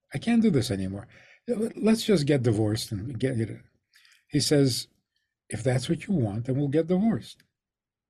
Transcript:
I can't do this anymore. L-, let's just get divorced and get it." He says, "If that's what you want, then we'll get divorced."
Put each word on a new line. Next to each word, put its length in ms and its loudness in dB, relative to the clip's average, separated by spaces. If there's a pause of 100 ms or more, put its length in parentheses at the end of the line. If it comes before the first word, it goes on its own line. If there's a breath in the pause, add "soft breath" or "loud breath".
(120)
I 60 -4
can't 240 2
do 80 6
this 200 2
anymore. 380 -6 (400 soft breath)
L-, 260 -2
let's 300 2
just 220 2
get 160 2
divorced 500 0
and 260 -8
get 220 -2
it." 220 -6 (680 soft breath)
He 120 0
says, 480 2 (600)
"If 140 -8
that's 260 0
what 180 -4
you 60 -2
want, 320 -2
then 120 -2
we'll 120 -2
get 180 0
divorced." 560 -2 (680)